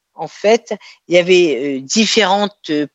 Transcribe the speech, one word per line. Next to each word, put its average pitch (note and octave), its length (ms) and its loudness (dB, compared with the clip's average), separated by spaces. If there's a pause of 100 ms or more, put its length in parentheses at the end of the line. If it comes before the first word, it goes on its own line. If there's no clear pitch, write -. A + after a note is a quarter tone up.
(140)
en D#3+ 120 -10
fait, A3 480 -4 (320)
il - 100 0
y - 20 6
avait, D#3+ 580 2
euh, C3 60 -8
différentes, G3+ 880 -2
euh, D3+ 240 -2